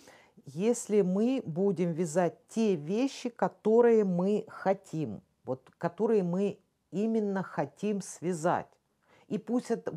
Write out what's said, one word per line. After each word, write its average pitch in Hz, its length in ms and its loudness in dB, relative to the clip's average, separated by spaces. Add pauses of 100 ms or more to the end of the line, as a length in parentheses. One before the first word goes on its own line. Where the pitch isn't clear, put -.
(460)
если 202 560 0
мы 214 440 0
будем 175 480 0
вязать 170 420 0 (140)
те 214 260 2
вещи, 214 540 -4
которые 220 760 4
мы 190 440 2
хотим, 160 720 -4 (240)
вот, - 320 -8
которые 208 460 0
мы 185 360 -2 (320)
именно 202 520 -2
хотим 190 580 -4
связать. 160 680 -2 (640)
И 208 100 -4
пусть 240 320 -4
это, 180 260 -4